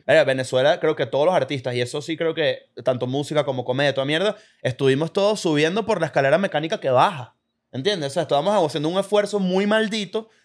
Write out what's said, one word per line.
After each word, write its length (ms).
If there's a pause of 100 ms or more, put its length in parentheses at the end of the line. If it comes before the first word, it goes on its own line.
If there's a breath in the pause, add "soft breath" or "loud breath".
Verga, 160
Venezuela, 560
creo 160
que 100
todos 220
los 80
artistas, 400
y 60
eso 200
sí 160
creo 160
que 360 (140)
tanto 220
música 400
como 200
comedia, 280
toda 120
mierda, 300 (280 loud breath)
estuvimos 500
todos 260
subiendo 460
por 140
la 80
escalera 320
mecánica 400
que 100
baja. 460 (360)
¿Entiendes? 400
O 40
sea, 80
estábamos 420
haciendo 240
un 100
esfuerzo 400
muy 280
maldito 640 (160)